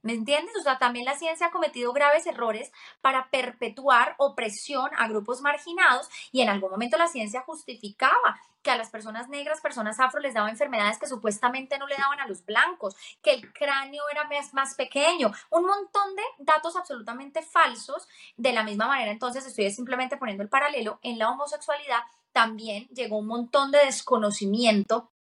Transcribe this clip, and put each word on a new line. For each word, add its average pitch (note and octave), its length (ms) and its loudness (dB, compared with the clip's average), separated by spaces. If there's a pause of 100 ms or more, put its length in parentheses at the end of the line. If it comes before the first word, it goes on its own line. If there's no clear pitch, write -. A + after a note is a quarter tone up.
¿me A3+ 140 -6
entiendes? D4 440 -2
O E4+ 40 -6
sea, B3+ 160 0
también A#3+ 260 0
la C#4 140 -2
ciencia E4 300 -2
ha - 20 0
cometido C#4+ 420 -2
graves D4 340 4
errores A#3 460 -4 (300)
para C4 280 2
perpetuar B3+ 880 2
opresión C#4 800 -2
a A3+ 100 2
grupos A3 360 -4
marginados D4 680 2 (240)
y B3+ 80 2
en A3 80 4
algún F#3+ 220 -2
momento A#3 260 -2
la E4+ 120 4
ciencia B3 340 -6
justificaba C4 960 0 (220)
que C#4+ 80 0
a A#3+ 60 4
las A3+ 140 -6
personas A3 380 -12
negras, C#4+ 320 -6
personas G#3+ 380 -6
afro, C4 220 2
les C4+ 140 -4
daba G#3+ 140 2
enfermedades A3+ 480 0
que - 120 -10
supuestamente B3+ 680 -2
no C#4 100 -8
le C#4 80 -4
daban C#4 240 0
a B3+ 80 -6
los F#3+ 160 -10
blancos, A#3 500 0 (260)
que D4 120 4
el A#3 200 -2
cráneo C#4+ 560 -2
era D4 160 -4
más, D4 300 -6
más C4+ 220 -2
pequeño, C#4 560 0 (180)
un F4 160 2
montón G4+ 480 -2
de G4 80 -6 (160)
datos D#4 380 0
absolutamente C4 680 -8
falsos. C4+ 640 0 (300)
De A#3+ 160 2
la A3 100 2
misma G#3+ 240 -2
manera, B3+ 240 0
entonces, B3 360 -6
estoy G#3+ 260 0
simplemente B3+ 440 -4
poniendo G3+ 280 -6
el G#3 40 -10
paralelo, C4+ 540 0
en A#3+ 160 -6
la A3 120 2
homosexualidad C#4+ 720 -4 (280)
también A3 580 0
llegó A3 300 -6
un G#3+ 80 -6
montón A#3+ 460 0
de C#4+ 120 10
desconocimiento A3 1300 2 (100)